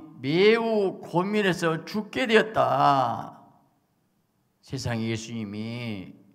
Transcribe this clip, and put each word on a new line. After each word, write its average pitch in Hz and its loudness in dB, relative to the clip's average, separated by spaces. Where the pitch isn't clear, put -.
매우 208 2
고민해서 175 0
죽게 214 -4
되었다." 135 2
세상에 117 -4
예수님이 110 -8